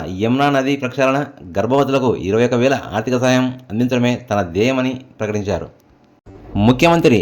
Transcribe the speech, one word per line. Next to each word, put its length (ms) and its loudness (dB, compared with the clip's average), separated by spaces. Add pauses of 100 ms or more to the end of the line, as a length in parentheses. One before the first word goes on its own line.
(220)
యమునా 280 2
నది 280 0
ప్రక్షాళన, 420 0 (380)
గర్భవతులకు 580 2
ఇరవై 300 0
ఒక 80 0
వేల 220 2 (180)
ఆర్థిక 240 -2
సహాయం 280 2 (260)
అందించడమే 420 0 (160)
తన 120 0
ధ్యేయమని 520 -2 (260)
ప్రకటించారు. 500 -4 (880)
ముఖ్యమంత్రి 680 4